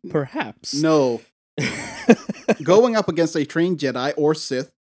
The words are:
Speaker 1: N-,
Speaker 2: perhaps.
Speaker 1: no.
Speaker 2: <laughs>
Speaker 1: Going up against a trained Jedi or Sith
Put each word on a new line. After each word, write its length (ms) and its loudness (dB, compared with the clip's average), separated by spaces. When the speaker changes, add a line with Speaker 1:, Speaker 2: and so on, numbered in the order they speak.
Speaker 1:
N-, 60 -14
Speaker 2:
perhaps. 640 -6
Speaker 1:
no. 460 2
Speaker 2:
<laughs> 40 -4
Speaker 1:
Going 340 4
up 120 0
against 280 0
a 80 0
trained 340 0
Jedi 380 -2
or 180 2
Sith 460 -6